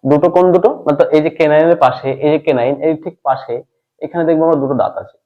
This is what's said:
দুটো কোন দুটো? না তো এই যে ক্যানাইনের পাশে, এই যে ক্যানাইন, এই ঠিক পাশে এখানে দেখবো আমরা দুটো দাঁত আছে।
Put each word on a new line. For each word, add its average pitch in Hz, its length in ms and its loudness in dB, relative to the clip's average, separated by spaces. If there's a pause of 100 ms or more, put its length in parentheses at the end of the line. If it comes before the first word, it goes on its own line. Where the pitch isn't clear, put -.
দুটো 147 260 2
কোন 180 220 4
দুটো? 185 180 2 (160)
না 147 120 0
তো - 60 4 (120)
এই 151 80 2
যে 160 60 -2
ক্যানাইনের 160 540 2
পাশে, 131 240 -2 (160)
এই 151 80 2
যে 156 60 0
ক্যানাইন, 135 360 -2 (120)
এই 160 80 0 (100)
ঠিক 170 180 -12
পাশে 135 320 -4 (500)
এখানে 165 240 -6
দেখবো 160 180 2
আমরা 165 160 2
দুটো 135 120 -4
দাঁত 117 280 -2
আছে। - 240 -20